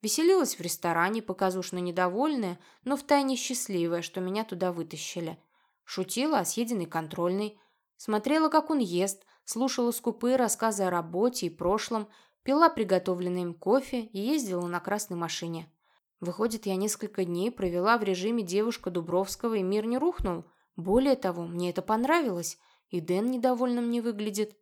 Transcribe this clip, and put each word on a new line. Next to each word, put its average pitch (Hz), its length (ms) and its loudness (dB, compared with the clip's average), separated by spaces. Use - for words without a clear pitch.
Веселилась 320 540 4
в - 60 -12
ресторане, 175 600 0
показушно 185 580 -2
недовольная, 180 800 0
но 269 120 0
втайне 277 400 2
счастливая, 175 640 -2
что 185 200 -8
меня 190 240 -2
туда 180 260 -4
вытащили. 165 680 -8
Шутила 233 560 0
о 175 60 0
съеденной 226 400 -2
контрольной. 170 760 -4
Смотрела, 269 520 2
как 302 200 2
он 302 100 2
ест, 190 460 0
слушала 247 460 0
скупые 240 460 0
рассказы 220 460 2
о 185 60 2
работе 180 580 0
и - 20 0
прошлом, 208 580 -2
пила 311 260 6
приготовленный 185 720 0
им 175 120 -4
кофе 247 480 0
и 220 180 -8
ездила 208 480 -2
на 175 120 -2
красной 190 380 -4
машине. 165 500 -6
Выходит, 214 460 -2
я 190 100 0
несколько 208 500 -2
дней 175 260 -2
провела 190 460 2
в 214 60 0
режиме 202 400 0
«девушка 196 480 -2
Дубровского», 180 640 -2
и 196 80 0
мир 208 220 0
не 233 120 0
рухнул. 214 480 -2
Более 240 400 4
того, 175 280 -4
мне 175 280 -4
это 180 100 -2
понравилось, 233 760 0
и 175 120 -2
Дэн 180 300 0
недовольным 240 580 0
не 233 120 0
выглядит. 214 600 -2